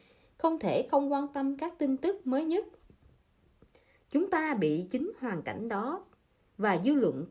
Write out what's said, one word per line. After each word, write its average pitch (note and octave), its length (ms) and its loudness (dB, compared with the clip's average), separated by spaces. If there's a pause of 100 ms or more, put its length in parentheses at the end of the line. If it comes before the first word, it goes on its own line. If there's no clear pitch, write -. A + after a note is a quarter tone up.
(380)
không D#4+ 220 2
thể - 320 0
không C#4+ 200 4
quan C#4+ 160 0
tâm C#4 300 -2
các E4+ 220 -8
tin C4 180 2
tức F#4 300 -2
mới C4+ 180 0
nhất. E4+ 200 0 (1500)
Chúng F4+ 180 2
ta D#4 240 0
bị E3+ 360 0
chính D4+ 300 -4
hoàn G#3 220 -4
cảnh - 280 -8
đó A#3 360 -4 (520)
và G3 260 2
dư C#4 100 4
luận E3+ 380 2